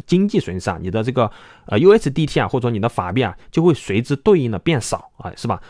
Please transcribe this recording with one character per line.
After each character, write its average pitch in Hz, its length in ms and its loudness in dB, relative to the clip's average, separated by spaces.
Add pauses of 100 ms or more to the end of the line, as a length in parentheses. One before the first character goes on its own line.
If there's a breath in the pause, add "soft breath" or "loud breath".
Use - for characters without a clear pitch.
经 190 220 2
济 139 100 0
损 92 200 -4
失 92 120 -4
啊， 85 100 -6
你 90 100 -6
的 110 120 -2
这 120 100 -2
个， 113 180 0 (360 loud breath)
呃 - 120 0
，U 190 140 8
S 220 180 4
D 151 160 -2
T 147 140 -2
啊， 101 80 -2
或 131 100 -2
者 117 40 -2
说 120 80 0
你 113 80 -2
的 110 100 0
法 90 240 -4
币 127 100 0
啊， 92 140 -4 (140 soft breath)
就 160 120 0
会 170 120 4
随 98 260 -2
之 139 160 -4
对 180 220 4
应 123 120 -2
的 101 80 -4
变 156 220 -2
少 - 380 -8
啊， 87 180 -14
是 - 120 -8
吧？ 98 200 -4